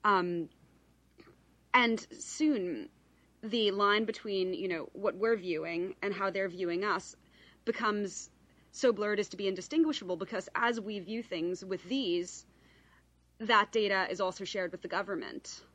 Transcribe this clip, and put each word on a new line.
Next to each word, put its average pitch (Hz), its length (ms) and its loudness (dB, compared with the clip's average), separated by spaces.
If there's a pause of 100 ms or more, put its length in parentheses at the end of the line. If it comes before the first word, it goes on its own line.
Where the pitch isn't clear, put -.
Um, 180 460 2 (1200)
and 233 320 4 (140)
soon, 185 680 -2 (560)
the 214 260 2
line 202 360 4
between, 190 460 -2
you 190 140 -4
know, 165 260 -2
what 196 220 -2
we're 220 220 2
viewing 170 680 -4
and 202 100 -2
how 196 180 0
they're 190 180 -2
viewing 175 340 -2
us - 320 -2 (500)
becomes 208 640 -2 (440)
so 247 200 4
blurred 208 280 0
as 196 80 0
to - 80 -12
be 196 100 -2
indistinguishable, 196 680 0
because 190 400 -6
as 233 240 2
we 208 180 -6
view 214 240 -6
things 180 420 -4
with 185 200 -4
these, 180 600 -2 (920)
that 214 320 6
data 196 400 2
is 185 100 -4
also 196 220 -2
shared 185 300 -4
with 180 100 -12
the - 60 -10
government. - 760 -6 (120)